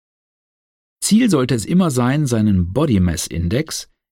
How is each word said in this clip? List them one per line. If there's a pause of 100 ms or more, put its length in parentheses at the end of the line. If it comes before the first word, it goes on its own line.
(1000)
Ziel
sollte
es
immer
sein,
seinen
Body
Mass
Index, (220)